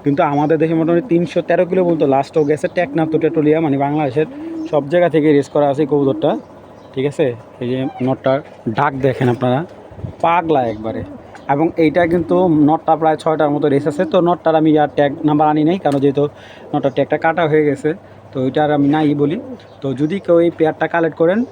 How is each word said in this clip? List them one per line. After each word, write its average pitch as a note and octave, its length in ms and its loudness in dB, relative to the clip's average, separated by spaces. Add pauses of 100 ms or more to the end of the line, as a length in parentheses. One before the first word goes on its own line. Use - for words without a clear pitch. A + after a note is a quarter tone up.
কিন্তু C#3+ 200 0
আমাদের D3 380 2
দেশে E3 180 0
মোটামুটি E3+ 320 2
তিনশো E3+ 300 0
তেরো E3+ 280 0
কিলো F#3 140 0
পর্যন্ত E3 200 0 (120)
লাস্ট C#3 220 -2
ও D#3 60 2
গেছে। D3 240 -2 (100)
টেকনাফ E3 340 -2
তো D#3 120 0
টেটুলিয়া, D#3 420 2
মানে C#3 100 0 (100)
বাংলাদেশের D3 420 -2 (440)
সব D3 200 0
জায়গা F3 180 4
থেকে D3+ 220 2
রেস C#3+ 180 2
করা D3 220 2
আছে C#3 100 -2
এই D3+ 100 0
কবুতরটা, C#3+ 400 0 (640)
ঠিক C3 180 -4
আছে? D3+ 140 -2 (360)
এই B2 100 -6
যে C3 80 -4 (240)
নটটার C3 360 -2 (380)
ডাক C#3+ 160 0 (120)
দেখেন B2+ 300 0
আপনারা, B2+ 240 0 (640)
পাগলা E3 400 2 (120)
একবারে। G#2+ 300 -8 (500)
এবং D3 140 0 (160)
এইটা D#3 180 2 (120)
কিন্তু F3 220 0 (340)
নটটা D#3+ 320 0
প্রায় D#3 220 2
ছয়টার D#3 260 0
মতো D3 200 -2
রেস C#3 220 0
আছে, E3+ 140 -2
তো D#3+ 120 0 (100)
নটটার F3 280 0
আমি D#3 140 4 (140)
আর C#3+ 140 0
ট্যাগ C#3+ 140 2 (160)
নাম্বার D3+ 260 2
আনি D3+ 160 0
নাই, F#3 140 0
কারণ C#3+ 200 0
যেহেতু C#3+ 200 2 (480)
নটটার C3+ 240 -2
ট্যাগটা D3 220 -2
কাটা E3 340 0
হয়ে D#3 180 4
গেছে, C#3+ 200 -2 (420)
তো - 140 -10
ওইটা C3+ 200 -2
আর D3 120 0
আমি C#3+ 180 2
নাই D#3 120 0 (140)
বলি। D3 160 -2 (440)
তো C#3 120 -6
যদি D3+ 220 -4 (100)
কেউ E3+ 200 4
এই F3 120 0
পেয়ারটা D#3 360 0
কালেক্ট E3 280 -2
করেন F3+ 180 2 (120)